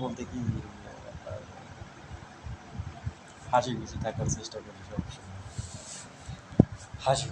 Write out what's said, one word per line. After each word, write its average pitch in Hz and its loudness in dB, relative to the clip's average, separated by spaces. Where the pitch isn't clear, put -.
বলতে 123 -2
কি, 127 -4
হাসি 123 8
খুশি - -6
থাকার - 2
চেষ্টা - -6
করি 101 -12
সবসময়। - -4
হাসি 135 8